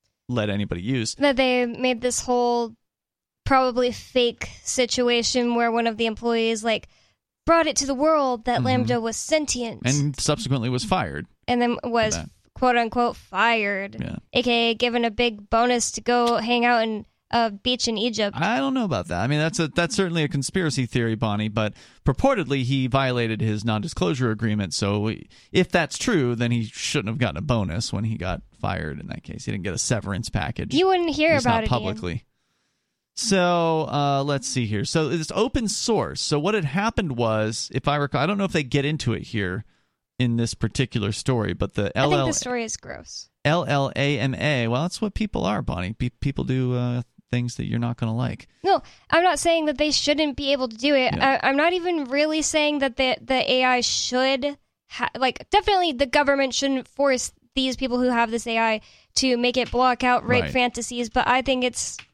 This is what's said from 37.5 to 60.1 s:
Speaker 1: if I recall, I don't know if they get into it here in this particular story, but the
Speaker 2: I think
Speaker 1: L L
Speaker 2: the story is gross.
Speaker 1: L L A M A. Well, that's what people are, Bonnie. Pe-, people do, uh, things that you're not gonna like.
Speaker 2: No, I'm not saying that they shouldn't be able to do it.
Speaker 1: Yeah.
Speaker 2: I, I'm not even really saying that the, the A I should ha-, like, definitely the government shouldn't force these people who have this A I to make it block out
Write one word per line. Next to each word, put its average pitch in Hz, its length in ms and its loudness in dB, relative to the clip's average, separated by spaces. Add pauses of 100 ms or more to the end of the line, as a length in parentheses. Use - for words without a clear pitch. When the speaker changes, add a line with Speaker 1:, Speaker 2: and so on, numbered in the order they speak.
Speaker 1:
if 127 140 -2
I 147 100 2
recall, 143 240 0
I 143 40 2
don't 202 120 0
know 196 80 0
if - 80 -4
they 156 100 2
get 135 220 2
into 143 280 0
it - 100 -4
here 98 420 -4 (520)
in 120 200 2
this 117 180 0
particular 110 560 0
story, 107 420 0
but 98 220 -4
the 104 200 0
Speaker 2:
I 131 60 2
think 147 120 2
Speaker 1:
L - 80 -
L - 60 0
Speaker 2:
the 311 60 0
story 247 300 -4
is 220 140 -8
gross. - 520 -16 (160)
Speaker 1:
L 156 200 2
L 139 300 0
A 143 240 0
M 131 140 0
A. 127 340 0
Well, 123 160 0
that's - 180 -6
what 208 120 -2
people - 320 -2
are, 202 160 0
Bonnie. 92 320 -4
Pe-, 123 160 -4
people - 340 -4
do, 131 320 0
uh, 123 260 -2 (280)
things 123 280 -2
that - 80 -6
you're 117 120 -2
not 120 200 -2
gonna 113 180 -2
like. - 320 -6 (160)
Speaker 2:
No, 349 180 2 (300)
I'm 330 120 4
not 349 140 2
saying 330 280 2
that 294 120 0
they 302 140 0
shouldn't 294 440 0
be 277 160 -2
able 262 160 0
to 220 80 -12
do 277 200 2
it. 254 180 2
Speaker 1:
Yeah. 269 300 2
Speaker 2:
I, 262 60 2
I'm 277 80 2
not 330 160 2
even 339 320 -2
really 302 360 0
saying 294 380 0
that 269 160 0
the, 262 260 0
the 254 300 0
A 254 140 4
I 247 160 4
should 262 760 0 (300)
ha-, - 280 -6
like, 247 360 -2
definitely 381 400 4
the 262 160 0
government 277 480 2
shouldn't 269 320 0
force 269 440 0 (220)
these 262 220 0
people 247 240 -2
who 247 100 2
have 233 220 2
this 233 160 -4
A 226 100 -2
I 220 240 2 (360)
to 254 200 4
make 240 200 2
it 240 120 0
block 247 340 2
out 247 240 2